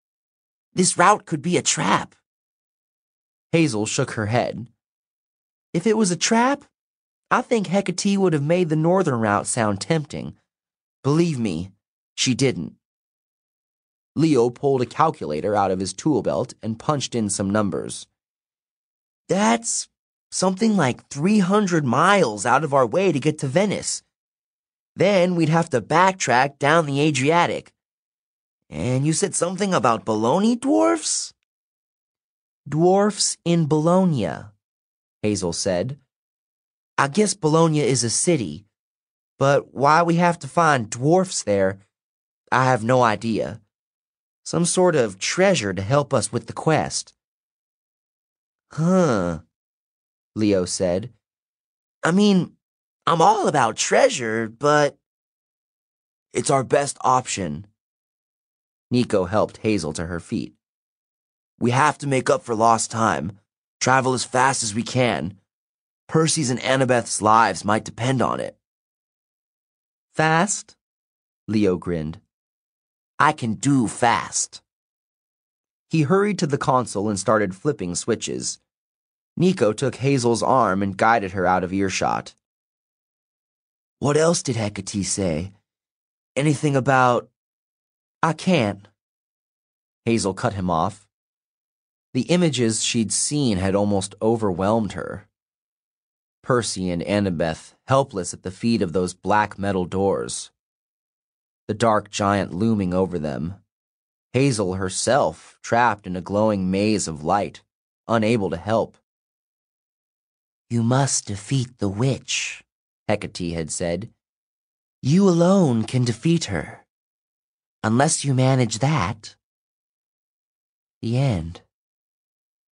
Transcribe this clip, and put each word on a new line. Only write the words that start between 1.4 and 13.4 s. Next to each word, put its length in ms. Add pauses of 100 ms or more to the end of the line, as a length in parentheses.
be 160
a 60
trap." 520 (1400)
Hazel 340
shook 260
her 140
head. 440 (1000)
"If 140
it 100
was 140
a 60
trap, 480 (680)
I 100
think 280
Hecate 500
would 160
have 80
made 260
the 80
northern 440
route 260
sound 340
tempting. 580 (640)
Believe 360
me, 340 (420)
she 200
didn't." 440 (1400)